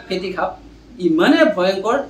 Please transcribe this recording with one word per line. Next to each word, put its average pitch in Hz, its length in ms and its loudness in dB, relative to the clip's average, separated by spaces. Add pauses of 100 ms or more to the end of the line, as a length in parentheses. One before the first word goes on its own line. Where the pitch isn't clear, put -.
ফেটি 185 260 -6
সাপ, 165 180 -4 (560)
ইমানে 202 320 4 (180)
ভয়ংকৰ। 196 400 0 (120)